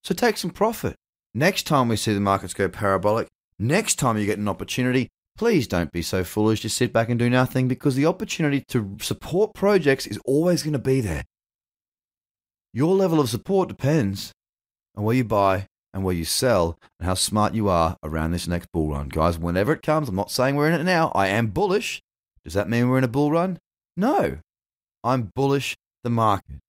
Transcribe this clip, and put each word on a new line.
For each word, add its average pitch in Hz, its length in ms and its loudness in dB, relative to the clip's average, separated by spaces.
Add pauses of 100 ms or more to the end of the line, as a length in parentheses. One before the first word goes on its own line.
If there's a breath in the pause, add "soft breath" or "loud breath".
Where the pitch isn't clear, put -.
So 196 100 -4
take 403 240 0
some 180 140 -6
profit. 208 440 -2 (380)
Next 160 300 0
time 131 260 2
we 107 80 0
see 110 160 0
the 101 80 2
markets 98 320 0
go 95 160 0
parabolic, 101 580 0 (320)
next 170 360 0
time 117 220 0
you 104 80 0
get 101 140 -2
an 104 80 -2
opportunity, 123 640 -2 (280)
please 208 300 2
don't 87 240 -2
be 85 100 -4
so 92 220 -2
foolish 107 380 2
to 110 80 -6
sit - 240 -2
back 117 160 2
and 120 100 0
do 120 100 2
nothing, 127 380 2
because 127 280 0
the 139 100 2
opportunity 160 640 -2
to 104 320 -4
support 185 520 -2
projects 175 540 2
is 104 160 -8
always 160 400 2
gonna 147 160 -2
be 131 220 2
there. 78 240 -4 (1500)
Your 156 220 2
level 165 240 4
of 127 100 2
support 120 380 0
depends 104 640 -2 (640)
on 101 80 -6
where 113 120 2
you 127 100 2
buy 98 420 2 (260)
and 95 100 -6
where 92 120 0
you 82 100 -4
sell 90 520 0 (220 soft breath)
and 87 80 -4
how 92 60 0
smart 104 400 0
you 104 160 0
are 85 340 2
around 78 280 -2
this 87 180 -4
next 87 240 -4
bull 78 160 0
run. 71 180 -6
Guys, 80 320 0
whenever 90 320 0
it 160 100 -2
comes, 151 280 0
I'm 92 60 -4
not 98 160 -4
saying 131 240 0
we're 147 120 2
in 165 120 2
it 147 40 -4
now. 170 320 2
I 98 120 2
am 110 200 0
bullish. 190 540 -2 (420)
Does 78 100 -14
that 101 140 0
mean 120 220 2
we're 131 80 2
in 131 80 2
a 120 40 -2
bull 147 220 0
run? 170 280 -2 (360)
No. 226 440 -2 (680)
I'm 120 300 -2
bullish 139 420 0 (260)
the 120 60 -4
market. 107 600 0